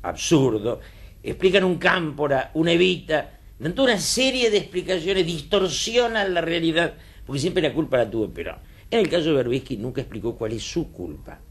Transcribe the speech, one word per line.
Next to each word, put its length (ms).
absurdo, 760
explican 400
un 160
Cámpora, 760
una 180
Evita, 680
dan 120
toda 200
una 80
serie 500
de 60
explicaciones, 680
distorsionan 1080
la 60
realidad, 540
porque 140
siempre 240
la 100
culpa 260
la 120
tuvo 200
Perón. 260
En 120
el 80
caso 220
de 40
Berbisky 420
nunca 240
explicó 360
cuál 160
es 100
su 300
culpa. 480